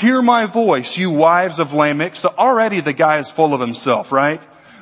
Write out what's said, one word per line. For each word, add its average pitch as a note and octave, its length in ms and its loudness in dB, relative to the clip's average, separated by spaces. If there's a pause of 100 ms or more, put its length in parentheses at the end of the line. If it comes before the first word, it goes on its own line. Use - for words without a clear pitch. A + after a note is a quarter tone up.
"Hear B3+ 200 2
my A#3 260 2
voice, F3+ 500 -2
you F#3 140 -2
wives E3 500 2
of C#3+ 120 -4
Lamech." D3 440 -2
So - 200 -2
already A3 440 0
the D3 120 -2
guy D3+ 260 2
is C#3 120 -8
full D#3 240 0
of B2+ 60 -4
himself, A#2+ 500 -4
right? D3 320 0 (400)